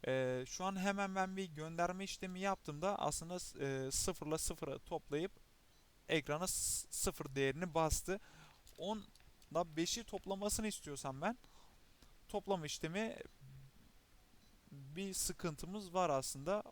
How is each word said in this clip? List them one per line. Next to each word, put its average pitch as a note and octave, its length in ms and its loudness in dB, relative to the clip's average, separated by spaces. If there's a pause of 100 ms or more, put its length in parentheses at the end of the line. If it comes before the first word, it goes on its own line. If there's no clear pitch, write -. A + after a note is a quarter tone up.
Ee, B2+ 400 2
şu - 180 -4
an F#3+ 140 0
hemen G3 360 2
ben F#3+ 220 2
bir F#3+ 80 0
gönderme E3+ 580 0
işlemi F#3 360 -6
yaptığımda F#3+ 600 2
aslında, E3 680 -2
e, C3+ 260 0
sıfırla D#3+ 460 0
sıfırı D#3 420 -2
toplayıp D#3+ 520 -2 (760)
ekrana D#3+ 380 2
s-, - 440 0
sıfır D3 440 0
değerini C#3 380 2
bastı. E3 460 4 (580)
Onla F3 1000 -4
beşi F3 280 0
toplamasını G3+ 640 -2
istiyorsam C#3+ 540 -4
ben A3+ 160 2 (920)
toplama G3 360 0
işlemi F3 520 -2 (1500)
bir D3+ 420 -6
sıkıntımız F3+ 800 -4
var F3+ 160 6
aslında. C#3+ 640 2